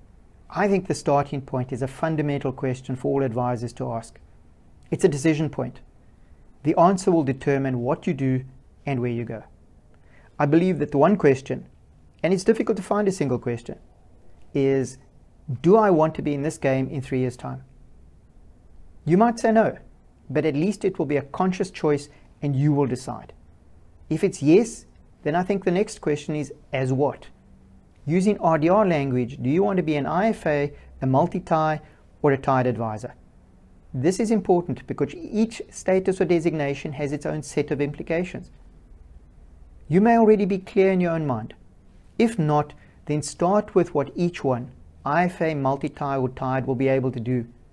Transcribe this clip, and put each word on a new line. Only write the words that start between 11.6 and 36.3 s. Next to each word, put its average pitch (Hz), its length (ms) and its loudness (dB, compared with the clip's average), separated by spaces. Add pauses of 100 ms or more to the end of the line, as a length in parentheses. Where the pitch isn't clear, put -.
and 170 120 2
it's 185 100 -2
difficult 220 320 2
to 190 80 -8
find 208 240 0
a 190 60 0
single 127 260 -2
question, - 380 -8 (760)
is, 135 440 0 (640)
"Do 190 160 6
I 208 140 4
want 156 240 2
to - 60 -10
be 147 120 -2
in 139 80 -4
this 156 160 -4
game 135 320 0
in 156 100 -8
three 131 200 -4
years' 127 180 -4
time?" 131 260 -12 (1400)
You 160 120 4
might 226 220 4
say 226 140 2
no, 214 240 4 (520)
but 143 140 0
at 147 140 0
least 190 260 -2
it 185 160 -2
will 160 60 0
be 147 100 -2
a 131 60 0
conscious 185 500 -2
choice 147 380 -2 (320)
and 143 120 -2
you 147 200 2
will 139 120 2
decide. 120 460 -8 (800)
If 156 160 -2
it's - 180 -2
yes, 190 440 4 (360)
then 151 120 -2
I 180 80 0
think 196 200 -2
the 190 80 0
next 202 300 -2
question 151 340 -4
is, 143 160 -6 (220)
"As 131 180 -2
what?" 135 380 -2 (760)
Using 190 340 2
R 165 180 2
D 151 100 2
R 202 180 4
language, 135 560 0
do 123 80 -2
you 175 140 4
want 196 140 0
to 165 60 0
be 151 120 0
an 139 100 -2
I 170 220 0
F 220 180 -2
A, 143 280 0 (280)
a 131 60 0
multi-tie, 156 720 0 (420)
or 143 120 4
a 131 40 0
tied 131 300 2
advisor? 110 460 -6 (800)
This 160 280 0
is 226 100 0
important 175 560 0
because 139 280 -4
each 226 540 -4
status 190 520 0
or - 20 4
designation 156 680 0